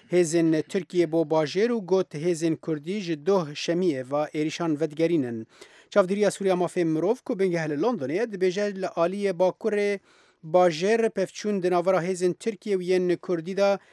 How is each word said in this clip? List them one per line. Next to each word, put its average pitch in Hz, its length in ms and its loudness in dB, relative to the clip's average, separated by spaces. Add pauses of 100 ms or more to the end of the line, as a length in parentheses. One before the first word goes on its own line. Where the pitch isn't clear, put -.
(120)
hêzên 165 520 4
Tirkiye 170 480 -2
bo 165 100 4
bajêr 160 480 0
û 226 160 -4
got 180 300 0
hêzên 160 420 0
Kurdî 160 440 -6
ji 156 240 -6
doh 185 240 2
şemiyê 165 600 0
ve 151 280 -2
êrişan 156 420 -2
vedgerînin. 147 680 0 (420)
Çavdiriya 202 420 2
Sûriya 190 240 0
Mafê 180 300 0
Mirov 165 300 0 (100)
ku 214 140 -4
bingeh 170 300 0
li 151 40 -4
Londonê 180 580 -2
dibêje 190 500 -2
li 185 40 -2
aliyê 190 540 0
Bakurê 202 600 0 (440)
bajêr 180 680 2
pevçûn 196 540 -4
di 180 80 0
navara 175 360 2
hêzên 180 260 0
Tirkiye 214 420 -4
û 185 60 -2
yên 180 360 2
Kurdî 175 400 -6
da 196 220 2 (140)